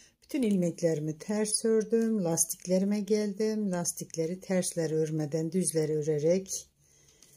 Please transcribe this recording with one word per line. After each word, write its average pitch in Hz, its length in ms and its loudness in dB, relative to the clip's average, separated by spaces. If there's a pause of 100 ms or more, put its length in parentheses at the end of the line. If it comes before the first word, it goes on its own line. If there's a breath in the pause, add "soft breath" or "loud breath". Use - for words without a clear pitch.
(240 soft breath)
Bütün 285 180 -4
ilmeklerimi 165 760 0
ters 214 480 -2
ördüm. 220 580 2
Lastiklerime 185 760 0
geldim. 214 720 0
Lastikleri 170 680 -4
tersleri 170 560 0
örmeden 156 560 0
düzleri 160 460 0
örerek 156 760 0 (640 soft breath)